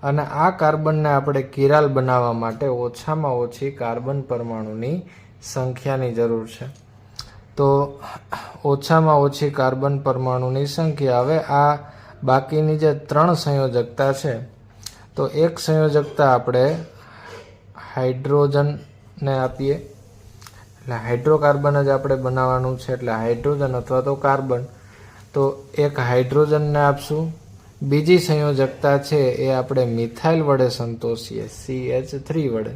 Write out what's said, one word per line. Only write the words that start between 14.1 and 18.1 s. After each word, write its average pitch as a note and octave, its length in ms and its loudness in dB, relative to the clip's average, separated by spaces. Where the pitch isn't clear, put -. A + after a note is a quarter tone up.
છે, C3+ 260 -4
તો C#3 120 -2
એક E3 320 0
સંયોજકતા D3 760 2
આપણે B2+ 420 2
હાઇડ્રોજનને C#3 1400 0